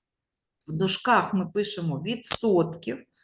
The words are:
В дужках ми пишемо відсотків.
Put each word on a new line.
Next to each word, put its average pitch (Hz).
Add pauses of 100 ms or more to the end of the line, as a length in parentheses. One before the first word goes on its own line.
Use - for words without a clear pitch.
(680)
В 156
дужках 190
ми 180
пишемо 170
відсотків. 208 (180)